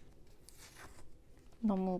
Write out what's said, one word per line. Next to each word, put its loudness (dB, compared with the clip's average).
너무 6